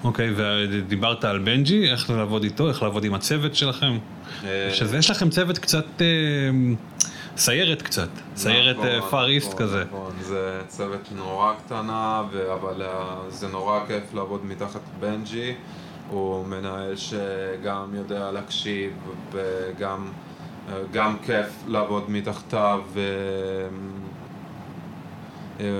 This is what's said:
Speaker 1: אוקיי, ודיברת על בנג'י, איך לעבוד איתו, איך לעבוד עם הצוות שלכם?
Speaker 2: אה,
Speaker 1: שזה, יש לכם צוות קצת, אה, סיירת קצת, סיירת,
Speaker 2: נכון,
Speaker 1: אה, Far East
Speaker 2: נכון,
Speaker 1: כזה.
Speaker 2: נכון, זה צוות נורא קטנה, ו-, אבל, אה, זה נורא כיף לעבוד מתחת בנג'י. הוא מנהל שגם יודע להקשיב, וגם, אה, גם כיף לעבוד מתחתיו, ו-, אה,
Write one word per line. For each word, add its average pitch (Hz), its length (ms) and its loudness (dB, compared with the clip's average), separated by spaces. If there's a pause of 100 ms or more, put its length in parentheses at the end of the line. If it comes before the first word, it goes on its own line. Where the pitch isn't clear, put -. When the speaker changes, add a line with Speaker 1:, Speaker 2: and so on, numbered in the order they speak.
Speaker 1:
אוקיי, 117 320 4
ודיברת 104 880 2
על 101 160 4
בנג'י, 139 520 6
איך 120 180 0
לעבוד 110 340 4
איתו, 156 260 2
איך 127 140 0
לעבוד 104 200 2
עם 104 100 2
הצוות 151 420 0
שלכם? 135 420 4 (460)
Speaker 2:
אה, 98 300 0
Speaker 1:
שזה, 113 240 2
יש 156 140 6
לכם 196 180 4
צוות 175 280 2
קצת, 156 280 2 (160)
אה, 175 40 6 (1300)
סיירת 156 440 4
קצת, - 280 0 (260)
סיירת, 120 420 6
Speaker 2:
נכון, 127 100 2
Speaker 1:
אה, 120 120 4
Far 135 440 4
East - 40 -2
Speaker 2:
נכון, 95 120 -4
Speaker 1:
כזה. 98 280 2
Speaker 2:
נכון, 95 240 -8 (100)
זה 95 460 -2
צוות 98 480 -6
נורא 95 380 2 (120)
קטנה, 110 680 -2
ו-, 95 220 -2
אבל, 95 280 -4
אה, 95 60 -4 (420)
זה 101 180 -8
נורא 95 400 0
כיף 104 260 -4
לעבוד 101 320 -4
מתחת 98 360 -6 (180)
בנג'י. 107 540 -4 (560)
הוא 95 360 -2
מנהל 95 500 -4
שגם 98 1000 -4
יודע 101 360 -4
להקשיב, 101 600 -4 (400)
וגם, 95 760 -4 (640)
אה, 101 40 -6 (200)
גם 107 220 2 (100)
כיף 107 220 2 (200)
לעבוד 104 420 0
מתחתיו, 104 680 2 (140)
ו-, 98 720 0 (1900)
אה, 104 60 -2 (140)